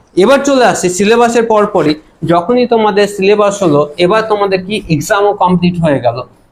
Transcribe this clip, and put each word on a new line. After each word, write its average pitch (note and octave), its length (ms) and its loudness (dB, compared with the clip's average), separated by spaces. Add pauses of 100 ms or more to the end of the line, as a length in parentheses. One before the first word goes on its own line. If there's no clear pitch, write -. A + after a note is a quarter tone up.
(160)
এবার A3+ 240 2
চলে C4+ 260 2
আসি F3+ 240 0
সিলেবাসের A#3 540 0
পরপরই, G3+ 520 0 (300)
যখনই F3 420 0
তোমাদের G#3+ 400 2
সিলেবাস G3+ 560 0
হলো, D3 340 0
এবার G3 260 0
তোমাদের G3+ 420 -2
কি G#3 240 -6
এক্সামও G3+ 440 0
কমপ্লিট F3+ 460 0
হয়ে D3+ 200 0
গেল, A#2+ 220 -4 (300)